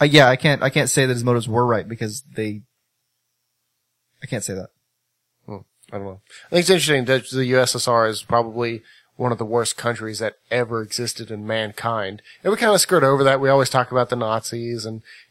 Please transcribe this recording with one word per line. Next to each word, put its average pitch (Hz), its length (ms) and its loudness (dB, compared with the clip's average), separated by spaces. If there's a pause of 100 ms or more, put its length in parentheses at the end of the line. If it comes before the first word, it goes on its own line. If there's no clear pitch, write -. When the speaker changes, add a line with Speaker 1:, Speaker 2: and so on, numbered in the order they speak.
Speaker 1:
uh, 147 40 6
yeah, 147 220 8
I 131 80 6
can't, 143 280 0
I 135 80 0
can't 143 180 0
say 135 160 2
that 131 80 0
his 120 100 -4
motives 120 240 0
were 117 180 2
right 107 220 0
because 110 360 -10
they, 107 400 -8 (1600)
I - 20 -14
can't 113 180 -8
say 98 120 -8
that. 92 140 -12 (760)
Speaker 2:
Hmm, 101 120 -14 (340)
I 104 60 -10
don't 98 100 -10
know. 95 140 -16 (260)
I - 20 -20
think 175 120 4
it's 170 80 0
interesting 147 360 2
that 127 240 0
the 131 160 -2
U 127 140 2
S 123 160 2
S 120 120 -4
R 117 200 2
is 107 160 -6
probably 117 580 -2 (340)
one 123 160 -2
of 110 60 -2
the 113 80 -6
worst 113 320 -2
countries 110 420 -6
that 110 160 -4 (160)
ever 117 300 -2
existed 113 500 -8
in 104 140 -10
mankind. 107 760 -6 (220)
And 190 80 0
we 220 60 0
kinda 214 220 4
skirt 165 240 4
over 139 200 4
that. 135 160 4
We 135 100 2
always 135 200 4
talk 123 220 0
about 123 180 0
the 123 60 -2
Nazis 117 680 -6
and, 110 160 -10 (300)